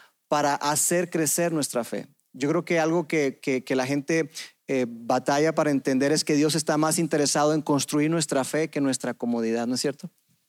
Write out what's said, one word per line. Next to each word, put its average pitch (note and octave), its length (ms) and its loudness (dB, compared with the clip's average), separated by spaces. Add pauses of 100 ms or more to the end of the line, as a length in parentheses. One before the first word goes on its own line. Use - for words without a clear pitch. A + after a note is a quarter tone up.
(280)
para D3 280 2
hacer F3 540 0
crecer E3+ 440 0
nuestra B2+ 300 -2
fe. G#2 240 -8 (260)
Yo C3+ 140 -2
creo E3 160 0
que E3+ 160 0
algo D#3+ 300 0
que, D3 320 0
que, C3 240 -2
que C3+ 100 -2
la B2+ 100 0
gente, D3 460 0 (380)
eh, C3 180 0
batalla C3 640 0
para D#3 160 0
entender C#3 440 2
es D3+ 100 0
que D3+ 120 0
Dios D3+ 200 2
está D#3 220 0
más D#3 200 2
interesado D3+ 560 2
en D#3 80 0
construir D3 480 0
nuestra D3+ 360 0
fe D#3 240 -2
que D3+ 100 -6
nuestra C3 340 -2
comodidad, A#2 540 -2
¿no B2+ 80 -2
es A#2 60 -4
cierto? D3 280 -6 (400)